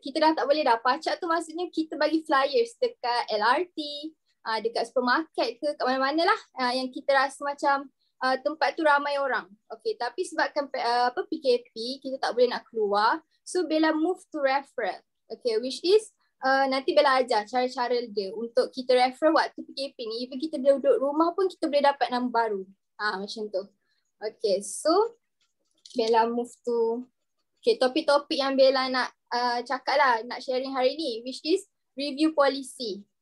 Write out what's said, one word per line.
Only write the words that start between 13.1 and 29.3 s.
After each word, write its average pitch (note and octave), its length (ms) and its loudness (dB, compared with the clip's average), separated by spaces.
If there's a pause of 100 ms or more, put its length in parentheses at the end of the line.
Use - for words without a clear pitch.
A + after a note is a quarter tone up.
So F4+ 160 -2
Bella D#4 320 2
move F4 240 -2 (160)
to C#4+ 80 -4
referral. C4 560 -2 (320)
Okey, A3+ 320 -2
which B3+ 160 -6
is, G#4 320 4 (320)
uh, C4+ 240 4
nanti C4+ 240 -2
Bella C#4 320 4
ajar G#3+ 240 0
cara-cara B3+ 480 -2 (160)
dia G3+ 240 -4
untuk A#3 320 -2
kita B3+ 240 -2
referral C4 480 4
waktu - 240 -4
P - 80 -20
K C4+ 80 -12 (160)
P B3+ 80 -10
ni. A#3 240 -8
Even C4+ 80 -10
kita D4+ 240 -6
duduk C4+ 400 2
rumah D4+ 320 2
pun F#4+ 160 0
kita - 160 -10
boleh C#4+ 160 2
dapat C4+ 320 2
nombor B3 160 -2
baru. A3 340 -2 (380)
Ha, G3+ 240 -4
macam G#3+ 240 -8
tu. G3 160 -4 (560)
Okey, G3+ 400 -2
so F#4 560 0 (800)
Bella A3+ 320 2
move A#3+ 240 -4 (160)
to, A#3 400 0 (560)
okey, A3+ 160 2
topik-topik C#4+ 560 2
yang C4+ 240 -2
Bella C4 320 4
nak, B3+ 240 -2 (160)